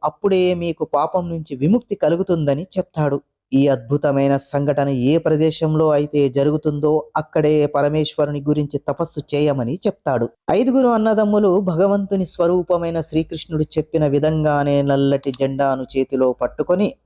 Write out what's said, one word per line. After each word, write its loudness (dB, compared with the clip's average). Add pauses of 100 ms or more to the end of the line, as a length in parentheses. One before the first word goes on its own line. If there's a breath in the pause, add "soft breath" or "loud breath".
అప్పుడే 0
మీకు -4
పాపం -2
నుంచి -8
విముక్తి 0
కలుగుతుందని 0
చెప్తాడు. -4 (320)
ఈ 4
అద్భుతమైన 0
సంఘటన -2
ఏ 2
ప్రదేశంలో 0
అయితే 2
జరుగుతుందో 0 (120)
అక్కడే 2
పరమేశ్వరుని -2
గురించి -2
తపస్సు -6 (140)
చేయమని 0
చెప్తాడు. -2 (220)
ఐదుగురు 2
అన్నదమ్ములు 2
భగవంతుని 0
స్వరూపమైన 0
శ్రీకృష్ణుడు -4 (140)
చెప్పిన 0
విధంగానే 0
నల్లటి 0
జెండాను -2
చేతిలో -2
పట్టుకొని -2 (120)